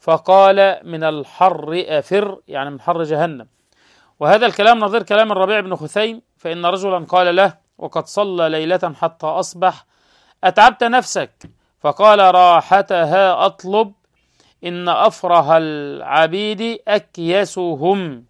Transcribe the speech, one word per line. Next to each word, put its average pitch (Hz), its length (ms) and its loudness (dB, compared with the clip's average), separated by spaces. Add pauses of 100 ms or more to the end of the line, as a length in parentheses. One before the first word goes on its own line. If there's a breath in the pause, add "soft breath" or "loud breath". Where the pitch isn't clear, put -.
فقال: 196 800 2
'من 160 220 -10
الحر 156 840 -4
أفر'"، 190 600 -4
يعني 139 220 -10
من 135 100 -16
حر 170 220 -4
جهنم. 151 440 -4 (760)
وهذا 202 260 4
الكلام 220 320 2
نظير 208 240 -2
كلام 214 300 0
الربيع 190 280 -2
بن 185 160 -8
خثيم، 220 460 -6 (140)
فإن 170 300 -8
رجلا 185 320 -2
قال 175 380 0
له 190 180 2 (240)
وقد - 280 -8
صلى 185 420 -2
ليلة 160 520 -4
حتى 160 260 -6
أصبح: 175 600 -4 (580)
"أتعبت 220 400 4
نفسك؟" 233 680 -4 (300)
فقال: 190 540 4
"راحتها 180 1120 2
أطلب، 196 460 -4 (720)
إن 175 240 -8
أفره 170 720 2
العبيد 160 1300 -4
أكيسهم". 175 1400 -4